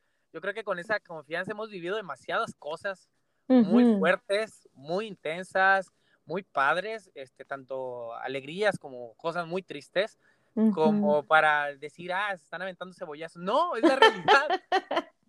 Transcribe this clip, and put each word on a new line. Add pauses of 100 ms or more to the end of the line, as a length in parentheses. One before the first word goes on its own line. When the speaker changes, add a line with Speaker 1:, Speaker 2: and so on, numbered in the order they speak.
(340)
Speaker 1:
yo
creo
que
con
esa
confianza
hemos
vivido
demasiadas
cosas (500)
muy
Speaker 2:
Ujú.
Speaker 1:
fuertes,
muy
intensas, (340)
muy
padres,
este,
tanto
alegrías
como
cosas
muy
tristes, (380)
Speaker 2:
Ujú.
Speaker 1:
como
para
decir,
"Ah,
se
están
aventando
cebollazo".
No,
es
la
realidad. (760)